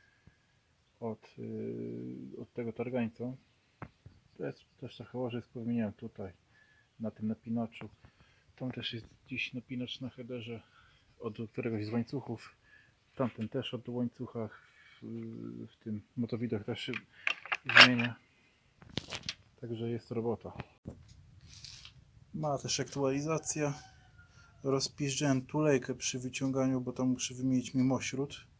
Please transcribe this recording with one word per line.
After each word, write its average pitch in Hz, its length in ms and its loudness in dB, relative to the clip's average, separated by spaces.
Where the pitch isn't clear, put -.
od, 113 380 -6
yy, 117 1040 -6
od - 120 -14
tego 117 200 -6
targańca. 120 600 -2
To 165 80 -6
jest 135 140 -6
też - 180 -10
trochę 110 200 -10
łożysko, 120 460 -4
zmieniałem 113 300 2
tutaj 101 400 -10
na 110 120 -2
tym 107 160 -4
napinaczu. 113 640 -2
Tam 127 160 -4
też - 220 -6
jest 113 120 -8
gdzieś 123 280 -4
napinacz 123 480 -6
na 127 80 -6
headerze 120 520 -8
od - 180 -4
któregoś 113 340 0
z 104 40 -4
łańcuchów. 117 640 -2
Tamten 113 340 0
też 131 240 -2
od 117 160 -8
łańcucha 120 580 -2
w, - 580 -18
w - 120 -20
tym 107 180 -4
motowidach 113 480 0
też 113 160 -2
się 127 120 -4
zmienia. 120 500 10
Także 117 280 -4
jest 117 220 -4
robota. 113 420 -2
Ma 151 240 0
też - 220 0
aktualizacja. 143 920 2
Rozpiżdżałem 135 840 2
tulejkę 143 500 4
przy - 240 -4
wyciąganiu, 131 640 2
bo 123 120 -4
tam 127 140 2
muszę 123 280 0
wymienić 127 380 2
mimośród. 131 720 2